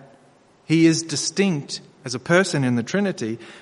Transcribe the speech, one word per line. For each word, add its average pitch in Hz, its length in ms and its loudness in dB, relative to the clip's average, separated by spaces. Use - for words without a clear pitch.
He 165 180 4
is 160 180 4
distinct - 800 -4
as 123 100 -10
a 123 40 -6
person 170 460 2
in 123 100 2
the 120 80 0
Trinity, 143 560 -4